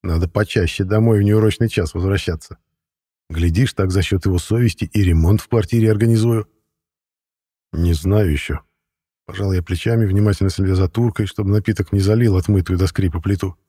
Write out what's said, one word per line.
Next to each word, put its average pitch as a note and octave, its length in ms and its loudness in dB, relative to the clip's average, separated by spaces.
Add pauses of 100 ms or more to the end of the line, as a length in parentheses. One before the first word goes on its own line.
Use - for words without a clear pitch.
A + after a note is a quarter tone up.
Надо F2 260 -2
почаще G2+ 560 -2
домой G#2+ 360 2
в G2+ 40 2
неурочный G#2+ 460 2
час F2 240 -2
возвращаться. F#2 640 -4 (720)
Глядишь, E2+ 440 0
так F#2+ 180 -2
за F#2+ 100 0
счёт F#2 240 -2
его F2+ 140 0
совести A2+ 460 -2
и G2+ 180 -2
ремонт F2 380 4
в - 60 -18
квартире A2 440 0
организую. A2+ 580 0 (1200)
«Не E2+ 220 0
знаю F2+ 380 2
ещё». - 280 -4 (680)
Пожал F#2+ 280 -4
я F2+ 100 -2
плечами, A2+ 420 -2
внимательно G2 440 2
следя F#2+ 260 0
за F#2 140 0
туркой, A2+ 360 -2
чтобы G2 260 -4
напиток G#2 420 -2
не G2+ 60 2
залил G#2 360 2
отмытую F#2 420 0
до F#2 100 2
скрипа E2+ 340 -2
плиту. F#2+ 360 -4 (120)